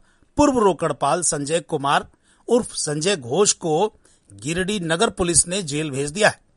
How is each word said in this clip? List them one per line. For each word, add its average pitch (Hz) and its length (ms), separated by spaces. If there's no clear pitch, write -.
पूर्व 285 220
रोकड़पाल 165 640
संजय 151 380
कुमार 151 480
उर्फ 233 260
संजय 156 420
घोष 143 380
को 170 400
गिरिडीह 175 480
नगर 170 280
पुलिस 175 380
ने 185 160
जेल 151 280
भेज 139 180
दिया 185 200
है। - 120